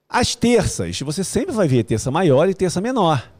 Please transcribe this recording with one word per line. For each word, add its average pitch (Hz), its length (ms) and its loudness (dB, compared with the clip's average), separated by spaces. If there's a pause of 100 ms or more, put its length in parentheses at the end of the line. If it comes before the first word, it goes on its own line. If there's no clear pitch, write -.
As - 280 -2
terças, 127 640 0
você 151 240 -6
sempre 302 280 -4
vai 214 140 0
ver 127 160 2
terça 113 300 -2
maior 160 360 4
e 196 60 0
terça 180 260 -2
menor. 190 480 0 (120)